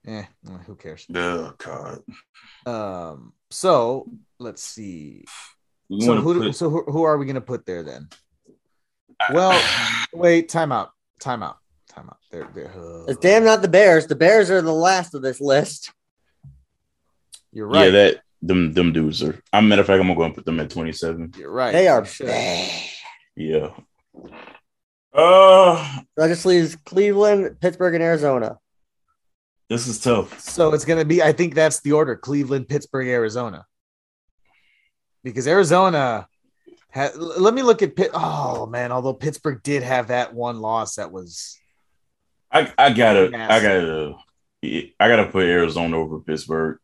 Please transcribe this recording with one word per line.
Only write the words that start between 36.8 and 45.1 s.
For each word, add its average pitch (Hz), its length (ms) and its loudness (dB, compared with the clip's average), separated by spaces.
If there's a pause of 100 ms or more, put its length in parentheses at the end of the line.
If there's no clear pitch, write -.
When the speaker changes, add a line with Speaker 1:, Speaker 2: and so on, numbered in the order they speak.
Speaker 1:
ha-, 135 200 -4
l-, 165 260 -10
let 214 140 4
me 262 80 -2
look 226 200 2
at 147 140 -4
Pitt. 180 180 -2
Oh 147 520 -6
man, 120 260 -6
although 127 220 -4
Pittsburgh 143 480 -8
did 143 200 -4
have 123 260 -4
that 123 260 -4
one 120 260 -8
loss 110 360 -6
that 92 160 -12
was 90 460 -18 (920)
Speaker 2:
I, 156 280 0
I 139 140 6
gotta, 107 340 4
I 117 40 -4
Speaker 1:
nasty. 110 360 0
Speaker 2:
gotta, 80 480 -2 (840)
I 107 80 4
gotta 110 220 4